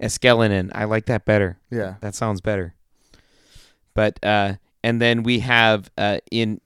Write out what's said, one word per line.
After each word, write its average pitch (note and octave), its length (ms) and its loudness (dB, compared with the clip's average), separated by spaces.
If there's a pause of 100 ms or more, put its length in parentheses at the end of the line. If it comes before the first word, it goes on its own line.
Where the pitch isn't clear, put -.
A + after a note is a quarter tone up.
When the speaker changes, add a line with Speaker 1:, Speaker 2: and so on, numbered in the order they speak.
Speaker 1:
Eskelinen. A2 720 2
I G#2+ 120 -6
like A2 200 -2
that A2+ 200 -4
better. G2+ 340 0 (100)
Speaker 2:
Yeah. G2 320 -6
Speaker 1:
That G#2 140 -10
sounds G#2 260 -4
better. F#2+ 340 -6 (1160)
But, G#2+ 300 0
uh, G#2 320 0 (280)
and A#2 180 0
then A#2 220 2
we A#2+ 160 0
have, A2+ 580 2
uh, G#2 220 -2 (120)
in, A2 340 -2